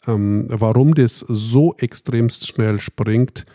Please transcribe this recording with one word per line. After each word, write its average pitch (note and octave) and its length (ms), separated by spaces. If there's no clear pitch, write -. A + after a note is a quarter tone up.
Ähm, G#2 440
warum A#2 440
das C3 260
so A#2+ 580
extremst - 720
schnell G#2+ 320
springt, - 760